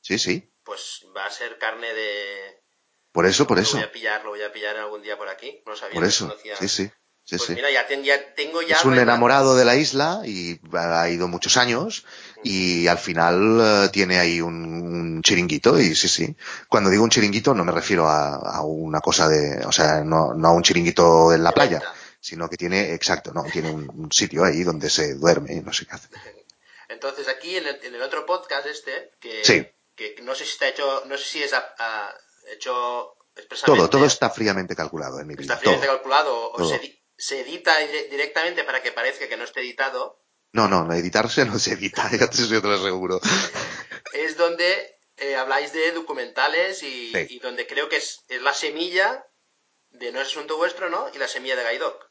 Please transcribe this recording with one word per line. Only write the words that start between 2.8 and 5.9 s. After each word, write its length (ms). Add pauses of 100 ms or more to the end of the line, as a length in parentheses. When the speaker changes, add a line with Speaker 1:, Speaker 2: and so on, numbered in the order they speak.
Speaker 1:
Por 140
eso, 200
por 120
Speaker 2:
Lo 60
Speaker 1:
eso. 140
Speaker 2:
voy 80
a 60
pillar, 320
lo 80
voy 100
a 100
pillar 260
algún 240
día 160
por 120
aquí. 360
No 100
sabía, 200